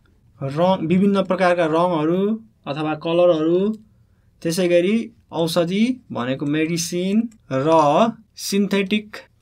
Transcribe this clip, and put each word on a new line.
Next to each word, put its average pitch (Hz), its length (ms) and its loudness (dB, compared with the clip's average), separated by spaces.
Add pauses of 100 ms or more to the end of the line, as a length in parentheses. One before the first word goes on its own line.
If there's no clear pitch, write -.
(400)
रङ, 165 460 0
विभिन्न 190 360 2
प्रकारका 180 480 0
रङहरू 170 480 0 (480)
अथवा 156 320 -4
कलरहरू, 170 600 2 (840)
त्यसै 170 260 -2
गरी 175 260 4 (360)
औषधि 170 540 0 (260)
भनेको 127 360 -4
मेडिसिन 170 760 -2 (300)
र 135 160 0 (800)
सिन्थेटिक 202 720 -2 (200)